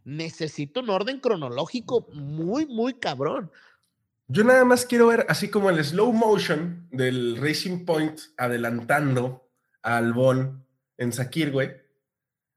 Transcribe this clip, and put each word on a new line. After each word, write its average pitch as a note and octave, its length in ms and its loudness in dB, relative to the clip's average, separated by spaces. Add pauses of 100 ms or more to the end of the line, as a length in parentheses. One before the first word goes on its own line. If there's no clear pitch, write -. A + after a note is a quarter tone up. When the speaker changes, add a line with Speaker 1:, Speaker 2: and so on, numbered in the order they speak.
Speaker 1:
necesita D#3 800 -8
un A#3+ 100 -4
orden G#3+ 300 -4
cronológico E3 920 -4
muy, D#3 540 -4
muy B3 280 -4
cabrón. E3 580 -4 (760)
Speaker 2:
Yo D#3+ 140 2
nada B3+ 220 8
más B3 220 4
quiero A#3 220 6
ver, A3+ 200 4
así - 220 -2
como G3 200 2
el D#3 140 2
slow G3 280 2
motion F3 760 0
del B2+ 460 -2
Racing E3 480 -4
Point D#3 340 -2 (180)
adelantando B2 1120 -2 (340)
a A#2 160 0
Albon B2+ 680 0 (300)
en A#2+ 160 -4
Sakir, C#3 400 -4
güey. C3+ 180 -2 (880)